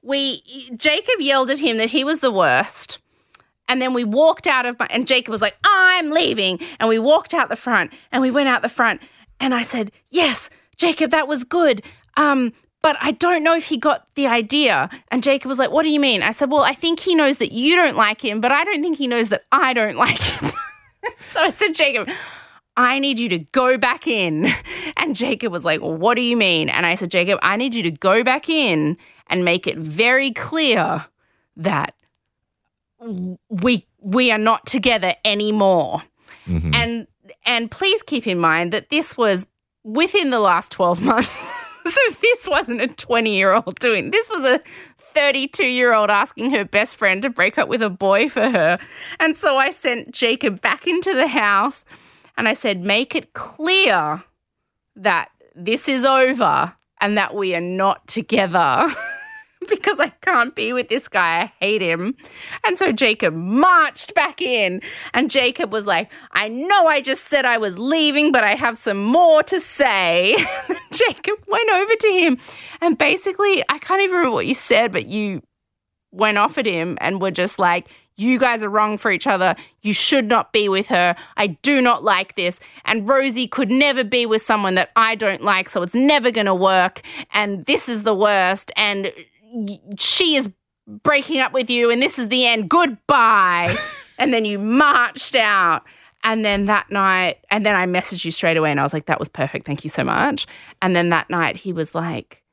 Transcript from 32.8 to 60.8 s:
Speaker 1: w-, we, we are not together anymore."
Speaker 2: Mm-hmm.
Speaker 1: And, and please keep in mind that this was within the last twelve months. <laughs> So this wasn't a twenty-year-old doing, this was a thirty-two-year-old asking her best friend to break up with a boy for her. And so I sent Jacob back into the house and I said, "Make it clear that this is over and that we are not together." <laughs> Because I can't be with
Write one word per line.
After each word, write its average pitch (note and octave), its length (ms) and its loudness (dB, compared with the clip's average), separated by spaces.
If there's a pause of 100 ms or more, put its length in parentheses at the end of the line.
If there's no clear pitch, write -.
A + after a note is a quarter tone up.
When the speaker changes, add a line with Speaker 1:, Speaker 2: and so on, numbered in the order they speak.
Speaker 1:
w-, F#3 380 -12 (100)
we, A3 380 -2 (140)
we A#3 300 0
are G#3+ 80 2
not G#3+ 280 0
together G#3 480 0 (100)
anymore." G3+ 800 2 (440)
Speaker 2:
Mm-hmm. E2 280 -2
Speaker 1:
And, A#3 320 -2 (400)
and A#3 240 -2
please G4 320 0
keep - 240 -6
in F#3 120 -2
mind E3+ 340 2
that - 180 -4
this D#4 260 -2
was G3 300 0 (380)
within D#4+ 460 0
the A#3+ 100 0
last F#3 320 2
twelve F3 300 0
months. A#3+ 300 0
<laughs> - 280 -10 (220)
So F4 160 0 (220)
this A#4 260 0
wasn't C4+ 360 -2
a B3+ 60 -2
twenty-year-old G#3+ 920 0
doing, A#3 300 0
this A4 200 0
was F4 140 -6
a C4 160 4 (540)
thirty-two-year-old B3+ 960 2
asking G#3+ 420 0
her G#3+ 120 0
best G#3 320 -2
friend G3 260 0
to C4 80 -2
break G3 280 0
up - 100 0
with A#3 140 -2
a G#3 80 0
boy G3 380 2
for A#3+ 220 0
her. F3 280 2 (400)
And D#4+ 160 2
so D4 220 0
I C4+ 140 2
sent A#3+ 420 -6
Jacob A3+ 480 -2
back - 260 -2
into F4+ 280 -2
the C#4 140 2
house G#3+ 560 0 (520)
and - 120 0
I - 40 0
said, G3 300 -4
"Make G3+ 340 -2
it - 160 -8
clear G#3+ 880 0 (760)
that F#3 340 -2 (260)
this G#3 320 -4
is C4 160 0
over B3 720 2 (260)
and G#3 160 0
that G3 180 -2
we F#3+ 200 -2
are E3+ 80 -2
not F#3 440 -2
together." F#3 840 0 (120)
<laughs> - 40 -10 (640)
Because G#4 320 -2
I D4 80 2
can't C4 480 -2
be A3+ 160 -4
with B3 160 -4